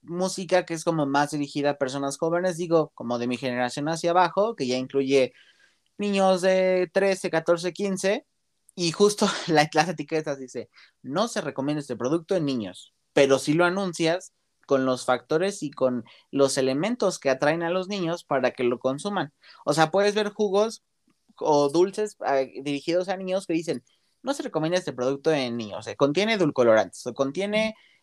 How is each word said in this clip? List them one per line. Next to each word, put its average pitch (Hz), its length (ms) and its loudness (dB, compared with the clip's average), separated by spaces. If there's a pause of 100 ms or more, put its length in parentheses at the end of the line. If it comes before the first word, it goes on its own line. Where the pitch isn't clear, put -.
música 180 640 -2
que 170 100 -8
es 160 80 -8
como 160 240 0
más 143 240 2
dirigida 143 400 -2
a 143 60 -4
personas 139 400 -4
jóvenes, 170 400 -2
digo, 165 380 0
como 120 240 -4
de 120 80 -2
mi 123 100 -4
generación 127 520 -4
hacia 165 220 -2
abajo, 185 440 2
que 131 120 -4
ya 127 100 0
incluye 131 560 2 (640)
niños 190 440 2
de 185 520 2
trece, 190 360 0
catorce, 170 440 0
quince, 196 520 -2 (500)
y 170 160 0
justo 202 360 4
<laughs> - 200 -4
la, 151 260 4
las 160 160 4
etiquetas 156 500 -4
dice, 123 300 -12 (320)
"No 165 260 -2
se 226 140 -6
recomienda 147 400 -4
este 127 160 -8
producto 160 380 -2
en 160 100 0
niños", 110 480 -6 (200)
pero 139 260 6
sí 151 140 0
lo 170 120 4
anuncias 180 680 -2 (340)
con 131 180 2
los 127 200 -2
factores 156 580 0
y 143 80 -6
con 123 340 -2 (260)
los 135 260 2
elementos 151 640 -2
que 139 120 -2
atraen 147 320 0
a 165 80 -2
los 185 160 -4
niños 175 360 -4
para 127 280 -2
que 127 120 -6
lo 120 160 0
consuman. 147 540 -4 (320)
O 151 80 0
sea, 160 180 2
puedes 202 240 2
ver 208 160 -2
jugos 208 520 0 (540)
o 147 320 4
dulces, 196 520 0
ah, 135 160 0 (260)
dirigidos 165 460 -2
a 185 80 -4
niños 190 300 -4
que 175 60 -4
dicen, 160 300 -4 (400)
"No 262 100 -2
se 285 100 -8
recomienda 170 340 -2
este 180 160 -4
producto 139 380 0
en 127 260 0
niños, 104 300 -10
eh, 107 80 -10
contiene 175 380 2
edulcorantes, 120 720 4
o 117 60 -8
contiene, 208 640 -2 (280)